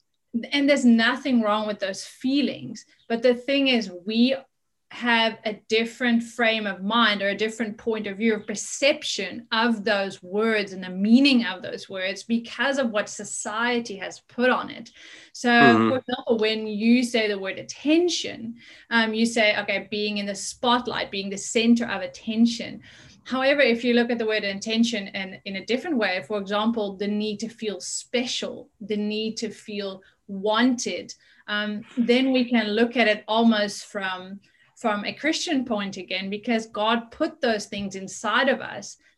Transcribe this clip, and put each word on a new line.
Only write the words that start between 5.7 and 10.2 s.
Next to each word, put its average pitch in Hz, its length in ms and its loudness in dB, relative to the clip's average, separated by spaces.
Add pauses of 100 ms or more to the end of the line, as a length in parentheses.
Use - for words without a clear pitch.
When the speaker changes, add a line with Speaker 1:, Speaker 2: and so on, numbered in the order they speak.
Speaker 1:
frame 220 460 0
of 185 160 -8
mind 208 380 2
or 196 80 0
a 196 160 -2
different 220 320 -4
point 220 300 -4
of 196 100 -8
view 220 180 2
or 202 40 -4
perception 214 1120 -4
of 226 320 2
those 196 380 -2